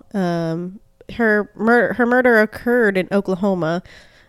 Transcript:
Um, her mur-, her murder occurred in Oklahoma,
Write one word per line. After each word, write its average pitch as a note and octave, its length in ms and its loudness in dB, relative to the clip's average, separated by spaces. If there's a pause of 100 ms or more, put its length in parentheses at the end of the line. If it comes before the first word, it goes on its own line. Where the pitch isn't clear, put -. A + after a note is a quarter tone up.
(140)
Um, F3 640 -4 (360)
her G#3+ 400 0
mur-, A3+ 380 2
her A#3+ 120 0
murder A#3+ 360 2
occurred A3 560 0
in F3+ 140 -2
Oklahoma, F#3+ 720 -2 (460)